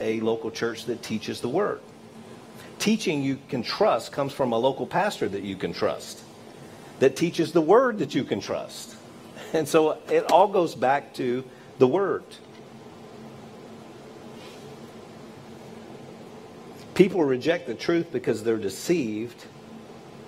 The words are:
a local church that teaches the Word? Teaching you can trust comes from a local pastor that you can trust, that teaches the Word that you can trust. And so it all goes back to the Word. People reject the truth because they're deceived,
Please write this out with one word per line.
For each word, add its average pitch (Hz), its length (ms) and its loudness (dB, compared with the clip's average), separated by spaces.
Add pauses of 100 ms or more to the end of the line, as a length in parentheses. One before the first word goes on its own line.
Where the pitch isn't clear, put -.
a 110 200 0
local 110 300 0
church 117 340 -4
that 117 180 -4
teaches 110 380 -4
the 120 80 -2
Word? 165 300 0 (1000)
Teaching 202 440 2
you 135 140 2 (120)
can 131 120 0
trust 160 500 2
comes 139 220 -2
from 127 180 2
a 113 60 4
local 131 300 2
pastor 175 420 0
that 98 140 -4
you 98 120 -4
can 87 180 -2
trust, - 500 -2 (760)
that 135 160 6
teaches 165 360 2
the 170 100 6
Word 220 380 6
that - 160 -2
you 135 80 2
can 104 180 -2
trust. - 540 -6 (580)
And 156 140 2
so 156 300 6 (120)
it 165 220 4
all 180 160 10
goes 185 280 4
back 131 400 2
to 131 280 0 (340)
the 131 100 10
Word. 151 360 2 (4000)
People 185 280 6
reject 143 440 0
the 117 80 -6
truth 170 360 -2
because 120 320 -2
they're 113 140 2
deceived, 113 880 -2 (840)